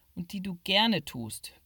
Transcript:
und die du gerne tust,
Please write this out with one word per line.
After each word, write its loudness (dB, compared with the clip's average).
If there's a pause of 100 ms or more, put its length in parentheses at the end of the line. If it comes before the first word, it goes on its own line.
(160)
und -8
die -6
du -6
gerne 4
tust, -10 (140)